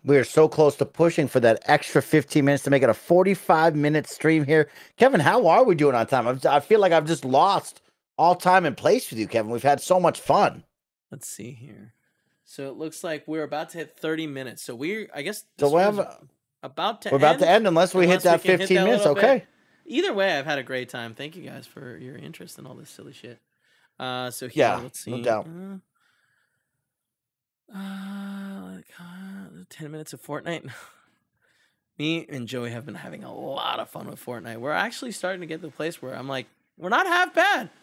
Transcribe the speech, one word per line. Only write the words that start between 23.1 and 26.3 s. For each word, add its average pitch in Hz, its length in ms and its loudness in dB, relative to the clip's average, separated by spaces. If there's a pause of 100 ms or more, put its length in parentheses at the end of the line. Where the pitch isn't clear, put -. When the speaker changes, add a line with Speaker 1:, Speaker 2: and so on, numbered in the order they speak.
Speaker 2:
shit. 123 280 -20 (600)
Uh, 127 320 -8
so - 160 -14
here, 135 160 0
Speaker 1:
Yeah, 101 140 2
Speaker 2:
let's - 280 -14
Speaker 1:
no 127 120 -10
Speaker 2:
see. 120 60 -10
Speaker 1:
doubt. 113 240 -2
Speaker 2:
Uh, 190 300 -18 (2000)